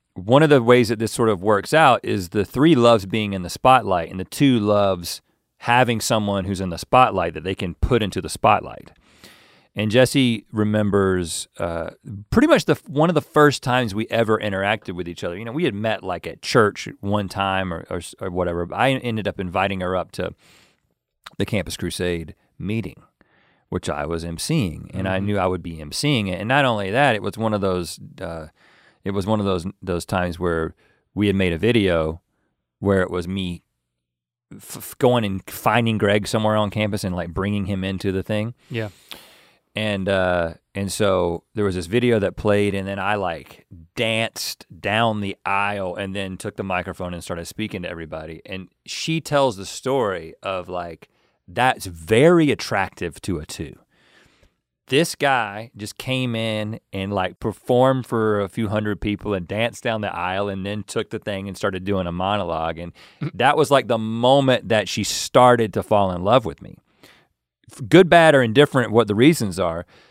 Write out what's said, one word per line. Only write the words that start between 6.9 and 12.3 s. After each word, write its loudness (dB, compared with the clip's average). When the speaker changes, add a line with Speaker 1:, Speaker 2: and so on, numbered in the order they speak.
Speaker 1:
that -10
they -2
can -6
put 0
into -4
the -8
spotlight. 0
And -2
Jesse 4
remembers, 2
uh, -6